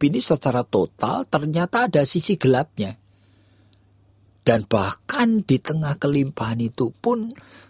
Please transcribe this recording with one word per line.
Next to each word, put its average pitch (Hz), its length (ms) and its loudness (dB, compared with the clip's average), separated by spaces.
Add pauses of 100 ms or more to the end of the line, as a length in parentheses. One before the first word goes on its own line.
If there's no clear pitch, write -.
ini 208 160 2
secara 123 400 0
total 110 640 -2
ternyata 170 640 -2
ada 147 160 4
sisi 180 320 0
gelapnya. 127 560 0 (1500)
Dan 113 240 4
bahkan 202 720 0
di 131 160 2
tengah 156 400 -4
kelimpahan 135 640 -2
itu 117 320 -4
pun 233 400 -4 (360)